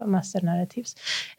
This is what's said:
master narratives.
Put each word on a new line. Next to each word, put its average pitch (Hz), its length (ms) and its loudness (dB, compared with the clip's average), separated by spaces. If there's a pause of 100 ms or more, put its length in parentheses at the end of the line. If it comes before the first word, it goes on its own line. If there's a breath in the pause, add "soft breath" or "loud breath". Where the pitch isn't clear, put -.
master 190 380 2
narratives. 180 520 0 (440 loud breath)